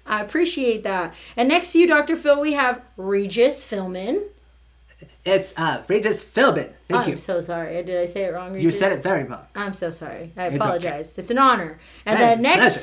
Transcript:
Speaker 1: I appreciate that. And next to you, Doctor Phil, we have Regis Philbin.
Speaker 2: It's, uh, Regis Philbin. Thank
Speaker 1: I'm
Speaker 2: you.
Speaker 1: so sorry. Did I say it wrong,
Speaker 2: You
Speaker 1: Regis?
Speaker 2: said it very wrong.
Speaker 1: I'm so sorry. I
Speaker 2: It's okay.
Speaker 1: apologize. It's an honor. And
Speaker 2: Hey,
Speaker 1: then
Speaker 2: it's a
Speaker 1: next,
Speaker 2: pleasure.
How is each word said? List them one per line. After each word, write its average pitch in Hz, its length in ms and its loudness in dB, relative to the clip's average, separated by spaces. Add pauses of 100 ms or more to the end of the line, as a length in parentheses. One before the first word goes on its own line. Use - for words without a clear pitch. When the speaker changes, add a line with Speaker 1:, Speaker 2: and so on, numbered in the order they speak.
Speaker 1:
I 214 160 -2
appreciate 247 640 -2
that. 180 300 -4 (240)
And 240 100 2
next 349 260 2
to 330 60 6
you, 349 80 8
Doctor 302 280 4
Phil, 285 260 2
we 302 120 0
have 254 280 0 (160)
Regis 202 640 0
Philbin. 196 600 -6 (1000)
Speaker 2:
It's, 185 340 0
uh, 147 300 -2
Regis 208 360 0
Philbin. 190 480 0 (180)
Thank 233 160 0
Speaker 1:
I'm 160 60 -2
Speaker 2:
you. - 60 -8
Speaker 1:
so 180 240 -6
sorry. 170 420 -6
Did 175 260 -4
I - 20 -14
say 196 120 -6
it 175 100 -4
wrong, 180 160 -10
Speaker 2:
You 190 60 -10 (120)
Speaker 1:
Regis? 196 120 0
Speaker 2:
said 190 120 2
it 139 120 -4
very 175 200 0
wrong. 120 220 -12 (100)
Speaker 1:
I'm 202 180 -6
so 175 160 -6
sorry. 160 460 -14
I 180 120 -6
Speaker 2:
It's 143 80 -4
okay. - 20 -4
Speaker 1:
apologize. 170 600 -4
It's 185 140 -10
an 247 60 0
honor. 214 420 2 (260)
And 214 120 0
Speaker 2:
Hey, 233 80 4
Speaker 1:
then 233 80 6
Speaker 2:
it's 226 60 4
a 233 40 0
Speaker 1:
next, 339 160 4
Speaker 2:
pleasure. - 240 4